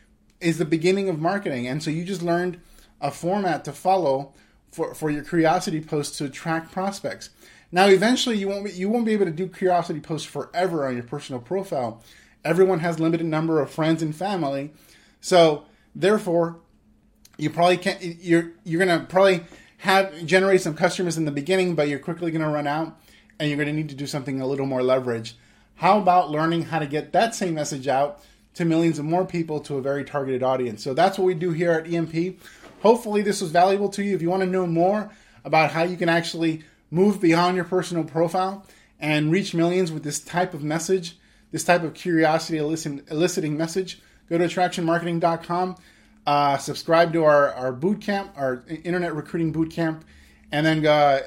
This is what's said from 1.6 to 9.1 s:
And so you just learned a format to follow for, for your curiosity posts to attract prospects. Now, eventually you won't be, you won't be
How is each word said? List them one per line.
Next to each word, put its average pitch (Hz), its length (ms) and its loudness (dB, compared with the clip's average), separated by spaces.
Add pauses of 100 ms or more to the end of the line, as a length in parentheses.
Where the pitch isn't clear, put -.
And 139 160 -4
so 156 80 -4
you 160 140 -4
just 180 160 -6
learned 175 400 -2 (400)
a 143 100 -4
format 175 540 -2
to 147 80 -8
follow 143 600 0 (380)
for, 160 200 -6
for 156 160 -6
your 147 140 -4
curiosity 165 580 0
posts 151 380 -6
to 151 80 -4
attract 160 460 -6
prospects. 190 580 -6 (420)
Now, 180 140 6
eventually 214 500 4
you 196 120 -4
won't 196 160 -6
be, 202 80 -6
you 185 180 -2
won't 233 160 0
be 220 60 2